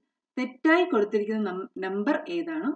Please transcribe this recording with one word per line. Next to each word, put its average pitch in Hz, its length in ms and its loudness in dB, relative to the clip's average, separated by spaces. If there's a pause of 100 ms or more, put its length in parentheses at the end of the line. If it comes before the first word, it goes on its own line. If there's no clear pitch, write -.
(380)
തെറ്റായി 320 560 2
കൊടുത്തിരിക്കുന്ന 214 560 0
നം-, 185 180 -6 (160)
നമ്പർ 202 320 0 (220)
ഏതാണോ 320 380 -4